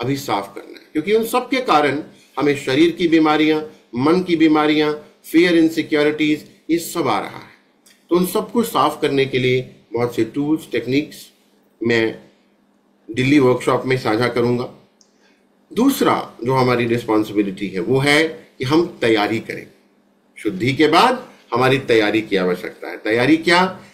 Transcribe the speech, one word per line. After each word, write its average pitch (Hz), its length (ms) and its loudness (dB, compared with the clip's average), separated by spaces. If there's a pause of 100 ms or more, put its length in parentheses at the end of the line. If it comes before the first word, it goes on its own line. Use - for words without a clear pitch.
अभी 131 160 -4
साफ 104 380 -6
करना - 140 -18
है, - 240 -20
क्योंकि 160 220 -2
उन 226 100 2
सब 240 240 -4
के 262 120 -2
कारण 147 420 0 (360)
हमें 143 180 0
शरीर 143 340 2
की 170 180 -2
बीमारियां, 156 540 2 (320)
मन 156 280 2
की 180 140 -2
बीमारियां, 151 580 2 (300)
fear, 170 320 4
insecurities, 151 880 0 (260)
ये 170 80 2
सब 165 300 -4
आ 104 100 0
रहा 87 100 -8
है। - 300 -20 (520)
तो 170 60 2
उन 180 100 2
सबको 220 360 -2
साफ 147 400 0
करने 139 240 0
के 131 120 -2
लिए 127 320 0 (220)
बहुत 117 240 -4
से 113 80 0
tools, 147 480 -4
टेक्निक्स 127 560 -4 (540)
मैं 113 360 0 (920)
दिल्ली 127 280 2
workshop 127 480 2
में 131 120 0
साझा 120 300 0
करूंगा। 120 460 -2 (1000)
दूसरा 202 600 0 (120)
जो 127 80 0
हमारी 123 320 2
responsibility 104 840 -2
है, 90 120 -6
वो 113 180 0
है 147 500 0 (100)
कि 131 60 -6
हम 160 360 0
तैयारी 110 380 0
करें। - 280 -12 (720)
शुद्धि 107 360 -4
के 147 160 2
बाद 214 420 2 (240)
हमारी 131 240 2
तैयारी 110 420 2
की 104 160 -4
आवश्यकता 90 520 -4
है। 85 80 -12
तैयारी 123 400 2
क्या? 175 440 0 (140)